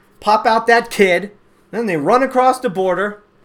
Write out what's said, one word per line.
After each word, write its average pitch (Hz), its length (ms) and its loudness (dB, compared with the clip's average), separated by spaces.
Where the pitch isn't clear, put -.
pop 214 260 0
out 226 220 0
that 233 200 2
kid. 190 440 0
Then 226 140 -6
they 185 100 -2
run 190 260 2
across 254 380 0
the 247 100 -4
border, 190 540 -4